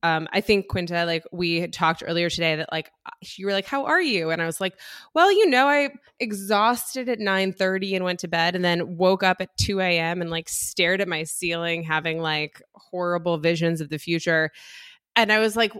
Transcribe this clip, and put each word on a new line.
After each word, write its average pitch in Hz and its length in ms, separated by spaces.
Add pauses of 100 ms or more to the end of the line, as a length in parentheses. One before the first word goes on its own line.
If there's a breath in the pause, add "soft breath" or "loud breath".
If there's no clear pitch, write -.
um, 160 300
I 196 80
think, 202 260
Quinta, 170 380
like, 165 260
we 170 300
had 170 120
talked 165 320
earlier 170 260
today 165 260
that, 156 160
like, 160 180 (460)
you 185 100
were 196 60
like, 196 140
"How 277 180
are 349 180
you?" 190 280
And 165 120
I 165 40
was 165 140
like, 190 140 (400 loud breath)
"Well, 349 160
you 403 180
know, 262 200
I 285 220 (280 soft breath)
exhausted 220 880
at 233 120
nine 190 320
thirty 190 420
and 180 100
went 180 160
to 180 80
bed 170 280
and 180 80
then 175 320
woke 185 260
up 185 160
at - 180
two 196 240
A 175 200
M 170 200
and, 170 100
like, 165 180
stared 185 520
at 196 60
my 165 160
ceiling, 170 600
having, 160 340
like, 156 420 (140)
horrible 175 640
visions 165 420
of 151 80
the 156 100
future." 160 520 (680 loud breath)
And 214 140
I 214 60
was 220 180
like 226 240